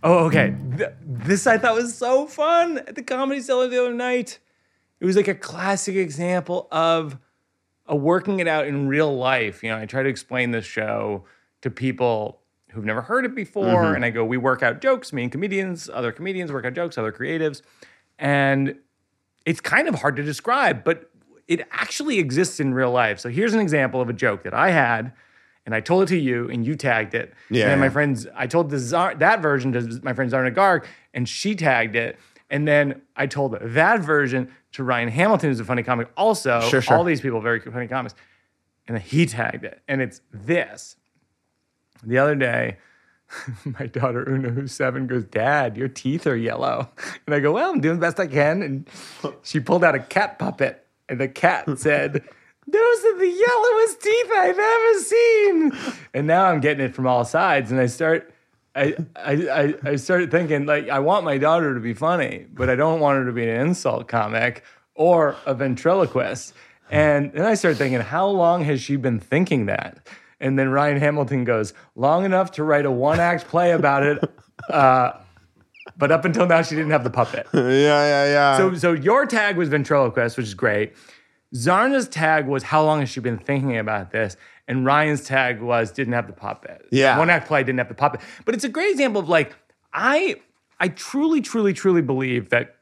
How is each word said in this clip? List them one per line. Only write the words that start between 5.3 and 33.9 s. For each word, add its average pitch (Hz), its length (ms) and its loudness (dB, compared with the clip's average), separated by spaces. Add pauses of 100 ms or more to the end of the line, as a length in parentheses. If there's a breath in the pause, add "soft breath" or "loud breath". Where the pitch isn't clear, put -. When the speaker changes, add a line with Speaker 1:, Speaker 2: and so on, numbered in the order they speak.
Speaker 1:
classic 190 600 -6
example 175 760 -4
of 160 460 0 (720)
a 151 80 -4
working 180 440 0
it 170 80 -2
out 151 200 0
in 143 200 -2
real 143 280 0
life. 127 480 -2
You 113 60 -6
know, 110 80 -4
I 110 80 -10
try 131 180 -4
to 139 60 0
explain 123 420 -4
this 113 140 -4
show 107 600 -4 (360 soft breath)
to 131 80 -6
people 123 680 -2 (320)
who've 104 140 -10
never 110 160 -4
heard 247 240 -2
it 214 100 -6
before, 196 300 -6
Speaker 2:
Mm-hmm. 170 300 2
Speaker 1:
and 123 100 -2
I 117 60 0
go, 113 120 -2
"We 120 140 -2
work 127 260 0
out 117 180 0
jokes, 262 300 -2
me 123 120 -4
and 123 80 -4
comedians, 185 580 -6
other 120 220 -4
comedians 180 400 -8
work 131 140 -6
out 127 80 -6
jokes, 170 240 -6
other 110 140 -4
creatives." 151 500 -4 (560 soft breath)
And 139 580 0 (680)
it's 165 140 -4
kind 311 280 0
of 233 80 -2
hard 143 220 -2
to 143 60 -6
describe, 151 600 -2
but 165 260 -2 (380)
it - 240 -2
actually 277 480 -4
exists 151 400 -2
in 139 140 0
real 127 180 0
life. 113 280 0
So 120 100 -10
here's 202 240 0
an 226 60 2
example 147 400 0
of 123 100 -2
a 107 40 -4
joke 104 300 -2
that - 100 -8
I 147 160 2
had, 123 420 0 (540 soft breath)
and 113 100 -6
I 110 60 -2
told 185 220 2
it 185 60 0
to 180 80 0
you, 123 320 -2
and 117 160 -4
you 147 100 -2
tagged 113 380 -2
it. - 200 -6 (160 soft breath)
Speaker 2:
Yeah, 110 140 2
Speaker 1:
And 104 80 4
then 117 80 2
my 139 80 4
Speaker 2:
yeah. 127 40 0
Speaker 1:
friends, 139 440 -2
I 127 120 -6
told 160 220 0
the 143 100 -4
Czar, 170 360 -2
that 180 260 4
version 135 320 0
to 117 300 -4
my 131 100 -6
friend 123 180 -2
Zarna 127 240 0
Garg, 185 300 4 (280 loud breath)
and 123 140 -4
she - 280 -4
tagged 123 400 0
it. 117 220 -2 (320 soft breath)
And 143 180 -2
then 147 340 2 (140)
I 139 120 -4
told 135 320 -4
that 160 420 2